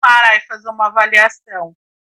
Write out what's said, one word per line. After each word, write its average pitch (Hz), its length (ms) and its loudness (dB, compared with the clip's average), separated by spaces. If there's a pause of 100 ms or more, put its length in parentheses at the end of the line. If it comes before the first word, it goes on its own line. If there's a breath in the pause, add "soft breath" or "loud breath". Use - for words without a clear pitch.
parar 240 360 2
e 208 60 -4
fazer 220 260 -16
uma 220 200 -4
avaliação, 214 840 -2 (300)